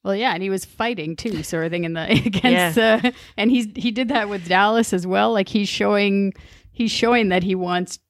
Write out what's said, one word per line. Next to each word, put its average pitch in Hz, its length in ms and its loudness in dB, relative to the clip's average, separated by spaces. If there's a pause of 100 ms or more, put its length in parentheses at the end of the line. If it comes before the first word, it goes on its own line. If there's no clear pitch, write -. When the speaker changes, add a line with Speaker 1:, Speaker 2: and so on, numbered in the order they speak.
Speaker 1:
Well, 196 140 -2
yeah, 233 160 0
and 175 100 -4
he 196 80 -4
was 190 140 -4
fighting 180 520 -6
too, 185 260 -6
sort 165 240 -4
of 165 60 -4
thing 175 120 -4
in 165 100 -4
the 160 160 -6
<laughs> - 140 2
against, 180 540 2
Speaker 2:
Yeah. 226 240 4
Speaker 1:
uh, 247 80 2 (260)
and 226 140 2
he's, 240 240 2
he 240 160 -2
did 233 180 -2
that 220 200 0
with 185 200 -8
Dallas 214 440 4
as 180 140 -2
well. 202 260 2
Like, 196 160 0
he's 202 200 0
showing 202 640 0 (440)
he's 226 160 -2
showing 226 380 2
that 180 120 2
he 190 140 0
wants 180 420 -4 (120)